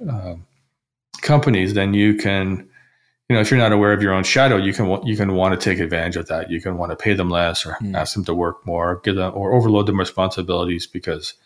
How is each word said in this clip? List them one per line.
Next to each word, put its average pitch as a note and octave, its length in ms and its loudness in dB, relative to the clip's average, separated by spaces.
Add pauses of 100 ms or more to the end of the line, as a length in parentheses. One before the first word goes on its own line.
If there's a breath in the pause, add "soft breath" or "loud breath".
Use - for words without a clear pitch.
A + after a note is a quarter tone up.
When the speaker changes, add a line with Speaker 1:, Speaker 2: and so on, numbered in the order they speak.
Speaker 1:
um, F2+ 380 -8 (760)
companies, G#2 540 2
then G2 200 2
you G#2 200 4
can, F#2+ 540 -2 (600 soft breath)
you A#2+ 80 2
know, G#2+ 40 4
if G#2+ 100 2
you're C3 100 6
not A2 120 6
aware G#2 220 4
of G2+ 80 0
your G2 100 2
own F#2+ 120 0
shadow, C3 340 4
you G2 160 0
can G#2+ 120 0
wa-, F#2+ 180 0
you A2 120 -2
can G2 180 0
wanna F#2 220 2
take F#2 240 0
advantage E2 360 -4
of E2+ 120 -8
that. E2 220 -6
You E2 100 -4
can F2+ 160 -6
wanna E2 200 -6
pay G#2 180 0
them F2+ 160 -2
less E2+ 340 0
or D#2 180 -10
Speaker 2:
Mm. G2 140 -6
Speaker 1:
ask D#2 180 -4
them F#2+ 120 -4
to E2+ 80 -4
work E2+ 320 -4
more, F2 380 -4
give F#2+ 120 -2
them, F#2 180 -4
or G2 200 -2
overload G#2+ 320 4
them G2 120 0
responsibilities F2+ 880 -2
because - 480 -8 (120)